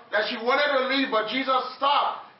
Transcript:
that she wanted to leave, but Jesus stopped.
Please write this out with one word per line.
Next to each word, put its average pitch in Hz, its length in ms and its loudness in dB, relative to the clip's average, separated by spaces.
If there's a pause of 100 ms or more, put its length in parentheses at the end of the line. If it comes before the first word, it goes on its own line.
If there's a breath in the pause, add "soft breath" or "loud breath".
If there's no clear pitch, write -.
(100)
that 240 200 0
she 240 80 -6
wanted 269 400 2
to - 20 0 (100)
leave, 269 200 0
but 214 200 0
Jesus 262 280 0 (200)
stopped. - 480 0 (140)